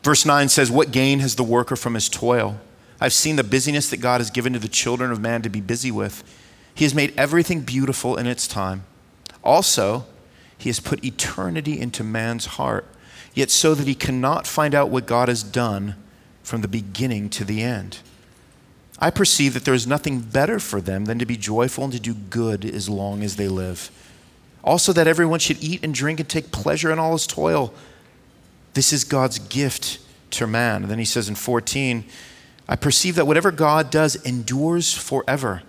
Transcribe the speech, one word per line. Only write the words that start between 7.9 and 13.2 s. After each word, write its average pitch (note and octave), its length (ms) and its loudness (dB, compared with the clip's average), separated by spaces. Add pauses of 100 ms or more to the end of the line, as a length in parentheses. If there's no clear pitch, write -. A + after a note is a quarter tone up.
in A#2+ 100 -2
its B2 200 -4
time. F#2+ 360 -4 (600)
Also, A#2+ 640 2 (520)
he - 120 -4
has A2+ 100 -2
put - 240 -4
eternity D3+ 760 -4
into A#2+ 240 -6
man's A2+ 420 -4
heart, B2 400 -4 (480)